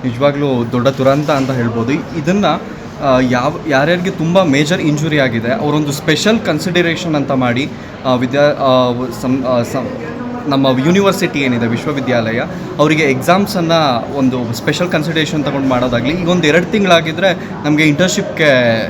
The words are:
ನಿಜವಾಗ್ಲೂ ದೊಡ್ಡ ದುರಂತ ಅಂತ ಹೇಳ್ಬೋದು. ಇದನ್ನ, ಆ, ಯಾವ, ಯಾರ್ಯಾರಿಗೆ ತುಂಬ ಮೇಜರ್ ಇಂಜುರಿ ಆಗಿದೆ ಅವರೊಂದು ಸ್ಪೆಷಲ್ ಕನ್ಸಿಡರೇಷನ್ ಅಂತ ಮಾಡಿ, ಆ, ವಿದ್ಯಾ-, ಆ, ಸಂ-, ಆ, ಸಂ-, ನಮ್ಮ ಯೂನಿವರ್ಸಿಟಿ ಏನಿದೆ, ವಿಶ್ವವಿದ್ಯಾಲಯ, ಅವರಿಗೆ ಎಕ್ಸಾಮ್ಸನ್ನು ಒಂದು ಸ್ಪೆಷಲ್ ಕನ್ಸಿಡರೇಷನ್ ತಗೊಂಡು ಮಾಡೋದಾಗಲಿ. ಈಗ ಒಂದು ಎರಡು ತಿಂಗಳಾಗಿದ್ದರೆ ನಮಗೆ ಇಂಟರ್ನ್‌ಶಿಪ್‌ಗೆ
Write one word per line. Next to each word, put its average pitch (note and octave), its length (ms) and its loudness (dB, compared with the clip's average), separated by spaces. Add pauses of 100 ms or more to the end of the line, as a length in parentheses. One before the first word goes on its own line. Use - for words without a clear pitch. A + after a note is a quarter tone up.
ನಿಜವಾಗ್ಲೂ C3 680 0
ದೊಡ್ಡ B2 160 2
ದುರಂತ C#3 420 0
ಅಂತ C3+ 220 0
ಹೇಳ್ಬೋದು. A#2 400 -2
ಇದನ್ನ, E3+ 540 -2 (580)
ಆ, C3 160 4
ಯಾವ, B2+ 480 0
ಯಾರ್ಯಾರಿಗೆ E3 420 0
ತುಂಬ F3 340 2
ಮೇಜರ್ D3+ 380 2
ಇಂಜುರಿ D3+ 380 0
ಆಗಿದೆ A#2 340 0
ಅವರೊಂದು D3 380 -2
ಸ್ಪೆಷಲ್ E3 480 0
ಕನ್ಸಿಡರೇಷನ್ E3 760 -2
ಅಂತ C#3 160 -2
ಮಾಡಿ, B2+ 380 0 (360)
ಆ, B2+ 80 2
ವಿದ್ಯಾ-, C3 400 2
ಆ, B2+ 380 2 (300)
ಸಂ-, B2+ 240 0
ಆ, B2 180 2
ಸಂ-, - 460 -6 (380)
ನಮ್ಮ C#3 200 2 (180)
ಯೂನಿವರ್ಸಿಟಿ F#3 540 2
ಏನಿದೆ, A#2+ 280 0
ವಿಶ್ವವಿದ್ಯಾಲಯ, A#2+ 760 -2 (360)
ಅವರಿಗೆ D3+ 260 2
ಎಕ್ಸಾಮ್ಸನ್ನು D#3+ 1120 0
ಒಂದು B2 360 0
ಸ್ಪೆಷಲ್ F3 360 -2
ಕನ್ಸಿಡರೇಷನ್ D#3 560 -2
ತಗೊಂಡು C3+ 240 -2
ಮಾಡೋದಾಗಲಿ. B2+ 520 0
ಈಗ E3+ 80 -2
ಒಂದು F3 180 2
ಎರಡು F3 240 2
ತಿಂಗಳಾಗಿದ್ದರೆ F3 600 2 (320)
ನಮಗೆ D3+ 180 2
ಇಂಟರ್ನ್‌ಶಿಪ್‌ಗೆ C#3+ 1080 2